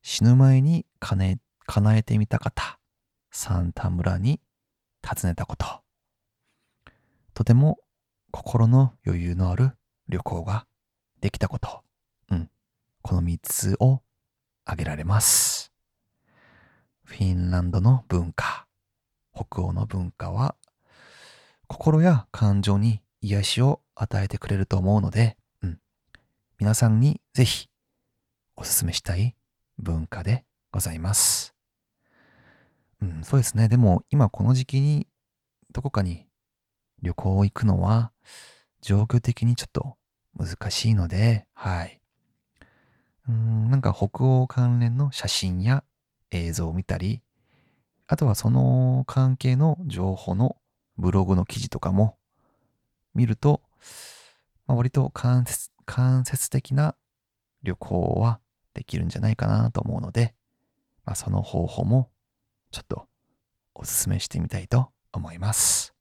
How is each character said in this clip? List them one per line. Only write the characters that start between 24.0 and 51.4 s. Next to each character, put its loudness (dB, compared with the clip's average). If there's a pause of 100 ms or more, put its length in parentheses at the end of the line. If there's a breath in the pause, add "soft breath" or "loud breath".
え -4
て -8
く -10
れ -2
る 0
と 0
思 2
う 2
の -2
で、 2 (240)
う -6
ん。 -8 (760)
皆 2
さ 2
ん 4
に 2 (120)
ぜ 4
ひ -2 (840)
お -16
す -4
す 0
め -2
し -4
た -4
い 0 (420)
文 -4
化 -12
で -2 (260)
ご -4
ざ -6
い -10
ま -2
す。 -2 (1500 soft breath)
う -4
ん、 -10
そ 0
う 6
で 2
す -2
ね。 4
で 4
も 6
今 4
こ -4
の 4
時 0
期 -2
に 0 (640)
ど -8
こ -6
か -2
に -6 (760)
旅 -4
行 2
行 2
く -4
の 2
は 0 (680 loud breath)
状 2
況 0
的 -2
に 2
ち -10
ょ -10
っ -20
と -8 (380)
難 -8
し -2
い 4
の 0
で、 0
は -6
い。 -16 (1300 soft breath)
う -2
ん、 0
な 4
ん 2
か 2
北 -2
欧 4
関 0
連 0
の 0
写 -8
真 -2
や 0 (480)
映 -4
像 -4
を -6
見 -4
た -4
り、 -4 (840)
あ -2
と 2
は 2
そ -2
の 2
関 2
係 0
の 2
情 -2
報 -6
の 0 (400)
ブ 0
ロ 4
グ 2
の 2